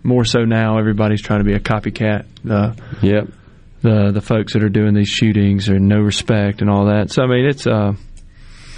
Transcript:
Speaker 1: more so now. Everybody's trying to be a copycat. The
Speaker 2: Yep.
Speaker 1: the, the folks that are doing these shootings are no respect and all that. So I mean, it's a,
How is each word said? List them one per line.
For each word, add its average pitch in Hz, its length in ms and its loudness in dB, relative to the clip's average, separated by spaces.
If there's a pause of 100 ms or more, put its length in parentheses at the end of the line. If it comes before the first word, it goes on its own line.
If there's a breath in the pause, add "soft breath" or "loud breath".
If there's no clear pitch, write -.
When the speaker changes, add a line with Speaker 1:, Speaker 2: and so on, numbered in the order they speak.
Speaker 1:
more 123 220 2
so 117 220 0
now. 113 320 0
Everybody's 107 420 0
trying 104 200 -2
to 101 40 2
be 101 100 2
a 101 60 -2
copycat. 107 640 -4 (200)
The 110 300 0 (280 loud breath)
Speaker 2:
Yep. 101 260 0 (540 soft breath)
Speaker 1:
the, 107 300 2
the 101 100 -2
folks 107 320 -2
that 107 80 2
are 107 80 0
doing 104 240 2
these 104 160 2
shootings 101 580 2
are 98 120 2
no 101 200 4
respect 104 640 -2
and 104 80 0
all 101 160 2
that. 104 240 0
So 143 120 0
I 127 40 2
mean, 123 180 2
it's 139 220 -2
a, 107 300 0 (800 loud breath)